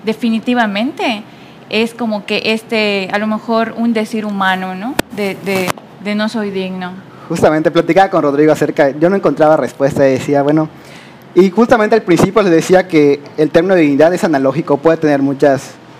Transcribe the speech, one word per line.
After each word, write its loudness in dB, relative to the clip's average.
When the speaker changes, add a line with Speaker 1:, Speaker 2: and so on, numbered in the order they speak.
Speaker 1:
definitivamente -2
es -2
como -6
que -4
este, -4
a -2
lo -4
mejor, -4
un -2
decir -4
humano, -4
¿no? -10
De, -4
de, -2
de -4
"no -2
soy -6
digno". -8
Speaker 2:
Justamente 0
platicaba 2
con 0
Rodrigo 2
acerca, 0
yo 0
no 2
encontraba 2
respuesta 0
y 2
decía, 0
bueno, 0
y 6
justamente 2
al 0
principio 2
les 2
decía 4
que 2
el 0
término 2
de 4
dignidad 4
es -4
analógico, 0
puede 2
tener 0
muchas 0